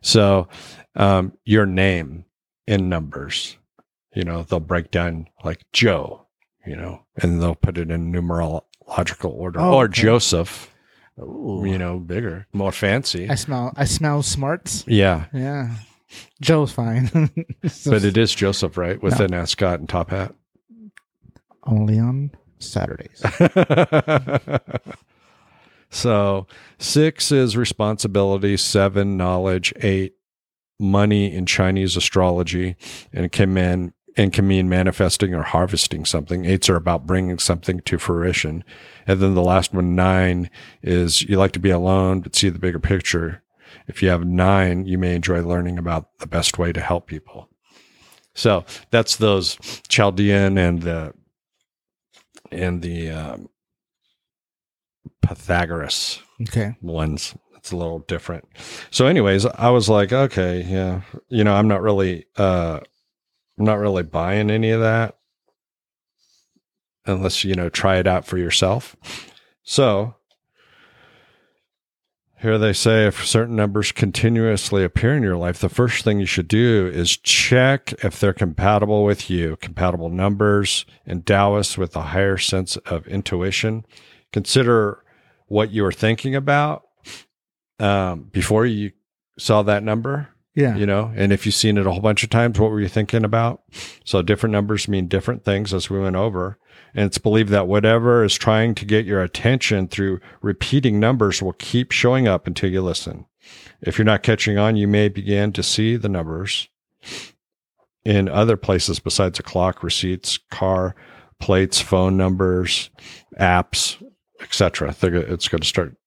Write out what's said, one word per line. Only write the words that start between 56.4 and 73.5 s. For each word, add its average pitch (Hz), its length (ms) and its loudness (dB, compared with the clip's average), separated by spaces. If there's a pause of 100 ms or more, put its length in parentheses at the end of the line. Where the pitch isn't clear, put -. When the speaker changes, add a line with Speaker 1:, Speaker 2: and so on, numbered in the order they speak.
Speaker 2:
Okay. 113 400 -4
Speaker 1:
ones. 78 540 -6 (200)
It's - 160 -16
a 92 60 -8
little 82 220 -6
different. 82 460 -10 (460)
So 127 160 2
anyways, 101 380 4
I 120 260 2
was 113 180 4
like, 104 240 4
"Okay, 95 480 0
yeah." 92 400 -4 (260)
You 113 160 2
know, 104 100 4
I'm 104 140 4
not 98 140 2
really, 95 440 0 (120)
uh, 87 420 0 (800)
I'm 107 60 2
not 107 140 2
really 98 240 0
buying 92 460 -2
any 110 220 0
of 113 100 0
that 113 360 0 (1900)
unless, 95 380 -2
you 95 120 0
know, 87 140 -2
try 95 280 0
it 92 100 0
out 92 180 0
for 92 120 -6
yourself. 92 580 -2 (680)
So 113 520 0 (2250)
here 110 180 2
they 107 160 2
say, 110 340 4
if - 180 -2
certain 117 300 0